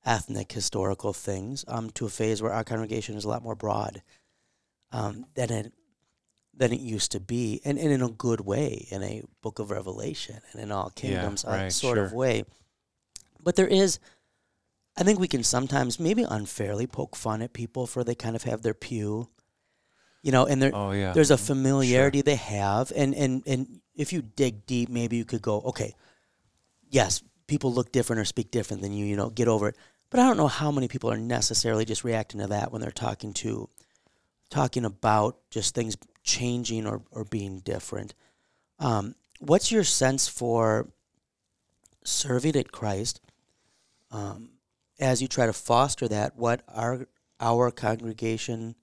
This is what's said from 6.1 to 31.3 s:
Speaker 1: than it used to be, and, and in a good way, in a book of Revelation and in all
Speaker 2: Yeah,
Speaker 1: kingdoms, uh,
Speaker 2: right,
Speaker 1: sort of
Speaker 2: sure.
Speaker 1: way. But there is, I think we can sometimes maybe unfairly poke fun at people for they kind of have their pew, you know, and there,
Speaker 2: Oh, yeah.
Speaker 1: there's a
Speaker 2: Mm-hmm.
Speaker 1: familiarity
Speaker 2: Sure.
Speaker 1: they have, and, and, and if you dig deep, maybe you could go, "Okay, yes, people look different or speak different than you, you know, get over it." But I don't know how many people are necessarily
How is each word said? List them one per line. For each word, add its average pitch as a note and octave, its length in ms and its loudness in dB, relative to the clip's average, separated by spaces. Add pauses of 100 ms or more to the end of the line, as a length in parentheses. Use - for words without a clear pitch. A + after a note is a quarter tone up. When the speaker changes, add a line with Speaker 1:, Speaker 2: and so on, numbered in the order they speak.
Speaker 1:
than B2 200 2
it B2+ 60 -2
used A2 340 -4
to G2+ 60 -2
be, A2+ 460 -2
and, C#3+ 140 0
and D#3+ 120 2
in C3 100 4
a B2 80 0
good A2+ 320 0
way, G#2 500 -2
in G2 120 -6
a G#2 200 -8 (180)
book G#2+ 180 -10
of G#2 120 -6
Revelation G#2 680 -8 (120)
and - 100 -14
in G#2 100 -8
all F#2+ 240 -4
Speaker 2:
Yeah, - 140 -14
Speaker 1:
kingdoms, G2 360 -2
uh, - 40 -8
Speaker 2:
right, F#2+ 220 -2
Speaker 1:
sort A#2+ 260 2
of G2 120 2
Speaker 2:
sure. A2 80 -6
Speaker 1:
way. A#2+ 260 2 (1000)
But F3 140 0
there F#3+ 120 6
is, F#3+ 320 4 (1000)
I F3 60 2
think G3 160 6
we F#3 80 2
can B2+ 160 -2
sometimes B2+ 560 0
maybe G3+ 240 2
unfairly G#2 640 -2
poke - 280 -8
fun A2 260 -4
at A#2 120 -8
people A#2+ 340 -6
for B2 160 -4
they A#2+ 120 -2
kind A2+ 200 -6
of A2+ 80 -6
have A#2 180 -4
their A2+ 120 -2
pew, G#2+ 560 -6 (920)
you D3 80 2
know, C3 140 8
and C3+ 160 4
there, C#3+ 120 6
Speaker 2:
Oh, G2+ 180 -2
yeah. G2 220 0
Speaker 1:
there's D3 180 8
a C#3 40 8
Speaker 2:
Mm-hmm. G#2+ 100 0
Speaker 1:
familiarity C3+ 720 4
Speaker 2:
Sure. C#3 40 2
Speaker 1:
they D3 120 4
have, G#2 600 0
and, C#3 200 2
and, C3 320 0
and C3 340 -2 (140)
if D3+ 180 -4
you E3+ 80 -2
dig A2+ 440 -2
deep, A#2+ 240 0
maybe A#2 280 -2
you A2+ 80 -2
could A2+ 160 -4
go, G#2+ 200 0
"Okay, A2 320 -4 (960)
yes, C3+ 320 2 (260)
people C#3 260 0
look B2 180 0
different A#2 300 0
or G#2 40 0
speak - 260 -4
different G#2+ 300 -4
than G2+ 120 -4
you, G2+ 120 -2
you G2+ 100 -2
know, G#2 140 -2
get A2 180 2
over G#2+ 220 4
it." - 60 -8 (340)
But B3 120 2
I B3+ 60 8
don't A#3+ 100 4
know D3+ 100 4
how D3+ 240 0
many C3+ 160 2
people A#2 240 -2
are A2 60 -2
necessarily A2+ 680 2